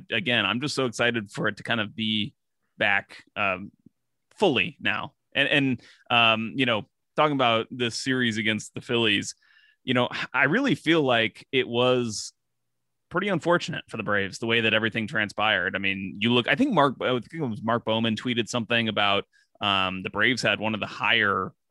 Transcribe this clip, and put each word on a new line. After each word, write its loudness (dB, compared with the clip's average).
again, 0
I'm 0
just -4
so 0
excited -2
for -4
it -4
to -16
kind -2
of -6
be -2
back, -2
um, -4
fully 2
now. -4
And, 0
and, 2
um, 4
you 0
know, 0
talking 4
about 2
this -4
series 0
against -4
the -10
Phillies, 0
you -2
know, 2
I 2
really 2
feel 2
like 0
it 0
was 0
pretty -4
unfortunate -2
for -10
the -8
Braves, -2
the -6
way 2
that 2
everything 0
transpired. 0
I -4
mean, -4
you 2
look, 2
I 2
think 0
Mark, 4
I 0
think -4
it -8
was -6
Mark -2
Bowman 0
tweeted -2
something 0
about, 0
um, 0
the -10
Braves 0
had 0
one -4
of -6
the -6
higher, 0